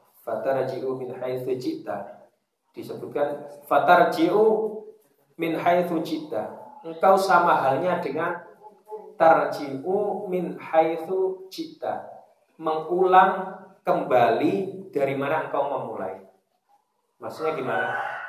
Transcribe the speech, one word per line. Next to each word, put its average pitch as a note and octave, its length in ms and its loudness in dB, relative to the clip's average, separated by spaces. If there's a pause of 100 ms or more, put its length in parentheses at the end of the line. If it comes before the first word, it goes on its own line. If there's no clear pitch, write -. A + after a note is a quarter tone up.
(200)
Fatarji'u C3 800 -4
min B2 160 -10
haitsu B2+ 400 -4
ji'ta. - 720 -8 (480)
Disebutkan - 640 -6 (240)
fatarji'u F3 800 6 (960)
min D#3+ 160 -2
haitsu E3+ 480 2
ji'ta. - 560 -6 (260)
Engkau F#3+ 300 4
sama F3 400 4
halnya F3 440 2
dengan E3+ 360 -4 (840)
tarji'u D3+ 1120 0
min F3 260 -4
haitsu E3 960 -2
ji'ta. - 560 -8 (480)
Mengulang F3 1000 2 (260)
kembali D3 1080 2
dari C3+ 240 0
mana C#3 320 -2
engkau - 200 -2
memulai. G2+ 520 -6 (1000)
Maksudnya D3+ 320 -4
gimana? - 480 -4 (280)